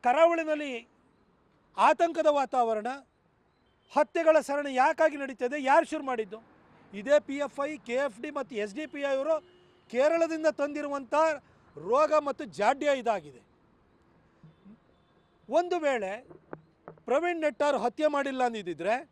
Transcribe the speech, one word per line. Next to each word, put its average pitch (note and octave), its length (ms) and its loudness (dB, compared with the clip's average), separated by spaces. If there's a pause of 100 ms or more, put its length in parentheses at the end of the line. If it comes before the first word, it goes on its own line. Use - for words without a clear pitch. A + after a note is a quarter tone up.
ಕರಾವಳಿನಲ್ಲಿ D#4 640 2 (1160)
ಆತಂಕದ D#4 500 2
ವಾತಾವರಣ, A#3 520 0 (1040)
ಹತ್ಯೆಗಳ D#4 420 4 (100)
ಸರಣಿ C#4+ 240 -4 (120)
ಯಾಕಾಗಿ D#4 380 2
ನಡೀತದೆ, C4 360 -6 (120)
ಯಾರು D#4 220 6
ಶುರು D4+ 180 -6
ಮಾಡಿದ್ದು? A3 300 -6 (600)
ಇದೇ C4+ 180 2 (100)
ಪಿ C#4 80 -8 (100)
ಎಫ್ C4+ 220 -10
ಐ, - 20 -6 (180)
ಕೆ A#3+ 80 -4 (100)
ಎಫ್ A3+ 180 -8
ಡಿ D4+ 140 -8
ಮತ್ತು C4 160 -8 (100)
ಎಸ್ G3+ 140 -10
ಡಿ D4+ 160 -8
ಪಿ C#4+ 160 -10
ಐ C#4 100 0
ಅವರು D#4 160 0 (580)
ಕೇರಳದಿಂದ D#4+ 540 2 (120)
ತಂದಿರುವಂಥ C#4+ 560 -6 (760)
ರೋಗ C#4+ 220 4 (160)
ಮತ್ತು C#4 160 -6 (160)
ಜಾಡ್ಯ C4+ 420 2
ಇದಾಗಿದೆ. F#3+ 400 -4 (2250)
ಒಂದು F4+ 160 -2 (120)
ವೇಳೆ G#3+ 260 -2 (960)
ಪ್ರವೀಣ್ D#4+ 400 0
ನೆಟ್ಟಾರು D4 300 0 (100)
ಹತ್ಯೆ D4+ 280 -2
ಮಾಡಿಲ್ಲ C4+ 340 -2
ಅಂದಿದ್ದಿದ್ರೆ F#3 460 -4 (160)